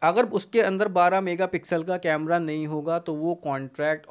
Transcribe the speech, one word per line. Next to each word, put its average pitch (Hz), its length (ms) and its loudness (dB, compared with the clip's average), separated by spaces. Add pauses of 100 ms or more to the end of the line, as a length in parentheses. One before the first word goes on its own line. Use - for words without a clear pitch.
अगर 185 240 4 (140)
उसके 226 220 2
अंदर 196 260 2 (120)
बारह 180 220 4
मेगापिक्सल 175 640 -2
का 180 140 -2
कैमरा 160 420 0
नहीं 156 280 -4
होगा 156 320 -2
तो 170 160 -6
वो 160 180 -2 (100)
कॉन्ट्रैक्ट 147 680 -4